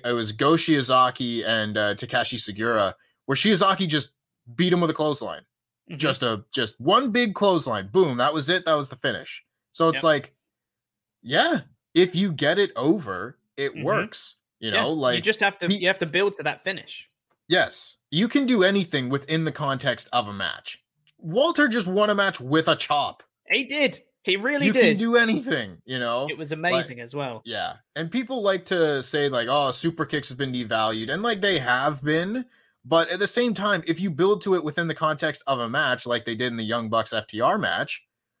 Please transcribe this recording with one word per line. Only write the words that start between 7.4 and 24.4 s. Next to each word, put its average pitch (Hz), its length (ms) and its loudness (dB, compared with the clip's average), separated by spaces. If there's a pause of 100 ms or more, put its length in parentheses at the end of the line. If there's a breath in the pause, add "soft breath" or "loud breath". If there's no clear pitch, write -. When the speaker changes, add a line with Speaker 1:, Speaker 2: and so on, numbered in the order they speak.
Speaker 1:
Boom. 156 260 4
That 135 160 2
was 147 140 -4
it. 175 160 0
That 160 120 2
was 143 120 -2
the - 80 -16
finish. - 480 -6 (300)
So 165 160 2
it's 151 80 -2
Speaker 2:
Yep. 135 60 -4
Speaker 1:
like, 151 300 2 (880)
yeah, 220 400 2 (320)
if 180 220 4
you 190 160 2
get 147 280 0
it 202 160 0
over, 123 600 -2 (200)
it 139 160 -4
Speaker 2:
Mm-hmm. 156 100 -10
Speaker 1:
works. 196 520 -4 (240)
You 110 120 -6
Speaker 2:
Yeah, 104 120 2
Speaker 1:
know, 120 60 -2
Speaker 2:
you 160 60 -2
Speaker 1:
like, 127 280 0
Speaker 2:
just 220 180 0
have 202 180 0
to, 175 80 -4
Speaker 1:
he 202 120 0
Speaker 2:
you 175 80 0
have 190 120 0
to 175 60 -2
build 185 300 0
to 156 80 -12
that 147 200 -6
finish. - 460 -10 (380)
Speaker 1:
Yes. - 500 0 (120)
You 180 180 2
can 277 180 2
do 233 180 4
anything 175 460 2
within 156 340 -2
the 156 80 -2
context 135 640 -4
of 120 140 0
a 104 60 -8
match. - 480 -8 (360)
Walter 294 500 2
just 220 200 0
won 208 220 2
a 208 60 2
match 196 240 0
with 143 280 0
a 156 80 4
chop. - 480 -4 (240)
Speaker 2:
He 254 180 0
did. 269 340 0 (240)
He 190 140 0
really 277 300 2